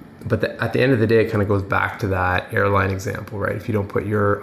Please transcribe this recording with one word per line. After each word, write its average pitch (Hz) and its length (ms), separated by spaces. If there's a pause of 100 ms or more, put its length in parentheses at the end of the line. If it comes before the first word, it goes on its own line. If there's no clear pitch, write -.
(260)
but - 160
the, - 220
at 117 100
the 120 80
end 131 120
of 117 60
the 110 80
day, 113 180
it - 40
kinda 104 160
goes 101 180
back 95 360
to - 80
that 92 460
airline 101 360
example, 98 500
right? 101 160
If 104 120
you 107 60
don't 101 160
put 101 160
your 104 380